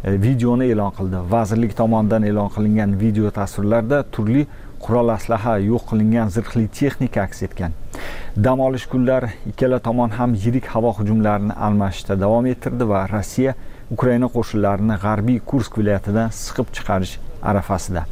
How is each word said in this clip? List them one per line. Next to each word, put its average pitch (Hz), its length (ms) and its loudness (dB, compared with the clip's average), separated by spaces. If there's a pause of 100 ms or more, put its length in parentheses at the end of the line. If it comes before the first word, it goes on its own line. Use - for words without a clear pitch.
e, 98 60 0 (140)
videoni 123 480 2
e'lon 101 240 0
qildi. 95 200 -2 (160)
Vazirlik 113 440 2
tomonidan 110 520 2
e'lon 104 260 0
qilingan 107 480 2
video 107 340 2
tasvirlarda 110 600 0 (160)
turli 120 320 2 (380)
qurol-aslaha, 113 680 0 (160)
yo'q 117 200 0
qilingan 110 460 2
zirhli 113 300 0 (140)
texnika - 480 0
aks - 200 -8
etgan. 85 240 -6 (720)
Dam 131 140 2
olish 131 320 -2
kunlari 127 380 2 (220)
ikkala 127 280 0
tomon 120 380 0
ham 123 160 2
yirik 120 400 0
havo 113 240 2
hujumlarini 104 560 2 (140)
almashishda 98 560 0
davom 113 300 4
ettirdi 123 360 -2
va 95 240 2
Rossiya 127 400 0 (420)
Ukraina 123 400 2
qo'shinlarini 104 720 0
g'arbiy 107 400 2
Kursk 123 320 -2
viloyatidan 104 640 0
siqib - 340 -4
chiqarish 92 400 -2 (260)
arafasida. 92 720 0